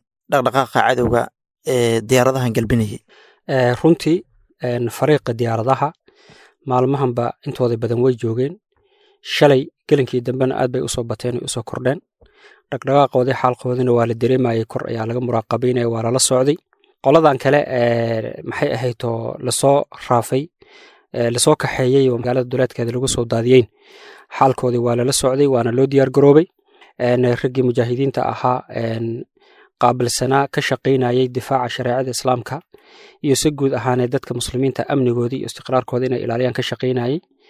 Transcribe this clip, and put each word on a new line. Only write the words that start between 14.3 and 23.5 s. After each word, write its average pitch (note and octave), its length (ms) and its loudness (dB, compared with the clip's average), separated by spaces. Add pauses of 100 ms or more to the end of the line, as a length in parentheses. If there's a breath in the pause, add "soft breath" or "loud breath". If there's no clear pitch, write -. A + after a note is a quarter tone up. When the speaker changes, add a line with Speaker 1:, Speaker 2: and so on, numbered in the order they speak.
Speaker 2:
kor - 220 -8
ayaa A2+ 180 -6
laga A#2 140 -4
muraaqabeynaya, A#2+ 720 -2
waa A2+ 120 -4
lala A#2 160 0
socday. C3+ 380 2 (480)
Qoladan D3 340 4
kale, C#3 280 2
eh, A#2 800 -2
maxay A#2+ 280 -4
ahayd B2 320 -4
oo A#2 360 -6
la B2+ 100 -4
soo C#3 340 2 (240)
raafay, B2+ 340 0 (720 soft breath)
eh, A#2 200 -2
la A#2 60 -4
soo D#3 180 4
kaxeeyey C3 540 2
oo A#2+ 80 0
magaalada B2 320 -2
duleedkeeda B2 420 -2
lagu B2+ 160 -2
soo A#2+ 160 -2
daadiyeen, A#2 420 4 (720 loud breath)